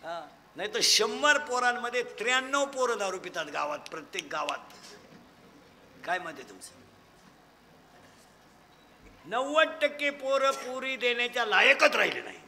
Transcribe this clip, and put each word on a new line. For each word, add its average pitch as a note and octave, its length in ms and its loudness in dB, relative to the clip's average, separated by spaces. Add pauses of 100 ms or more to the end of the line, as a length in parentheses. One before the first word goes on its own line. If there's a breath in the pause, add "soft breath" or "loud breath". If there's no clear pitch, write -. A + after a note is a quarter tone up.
हा, E3+ 160 -8 (360)
नाही G#3 180 -6
तर A3+ 80 0
शंभर B3+ 560 4
पोरांमध्ये B3 640 -2 (160)
त्र्याण्णव C4 480 0
पोरं B3+ 320 -2
दारू F#3+ 200 -4
पितात F3 280 -8
गावात, D3 440 -6
प्रत्येक D#3+ 420 -10
गावात. D3 420 -6 (1300)
काय F3+ 140 -2
मत E3 140 -10
आहे C3+ 160 -16
तुमचं? - 280 -20 (2500)
नव्वद C#4 420 4 (140)
टक्के C#4+ 280 0
पोरं C4+ 400 2
पुरी C4 460 -6
देण्याच्या A#3+ 500 0
लायकच G#3+ 500 6
राहिले F3 240 0
नाही. - 280 -14